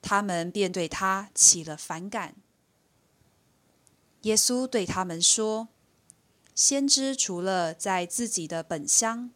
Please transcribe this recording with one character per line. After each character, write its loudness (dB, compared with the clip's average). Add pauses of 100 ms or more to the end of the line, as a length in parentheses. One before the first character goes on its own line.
他 0
们 -2
便 0
对 -4
他 -2
起 6
了 -10
反 -8
感。 -8 (1900)
耶 2
稣 2
对 0
他 -2
们 -6
说 0 (880)
：“先 2
知 2
除 -4
了 0
在 -2
自 -4
己 -4
的 -4
本 -6
乡 2